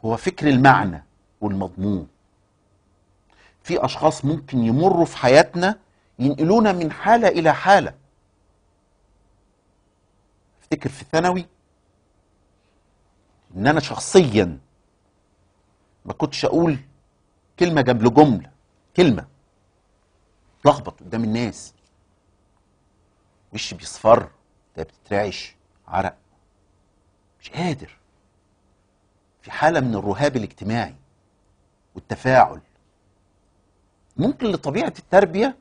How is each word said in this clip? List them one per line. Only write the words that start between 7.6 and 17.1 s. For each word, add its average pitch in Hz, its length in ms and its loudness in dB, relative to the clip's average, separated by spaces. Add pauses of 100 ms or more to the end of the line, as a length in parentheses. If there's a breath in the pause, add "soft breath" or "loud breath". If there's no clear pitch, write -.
افتكر - 280 -8
في - 160 -16
ثانوي 175 420 -2 (2000)
إن 98 100 -2
أنا 156 140 2
شخصيًا 104 800 0 (1500)
ما - 80 -12
كنتش - 320 -6
أقول 160 340 0 (800)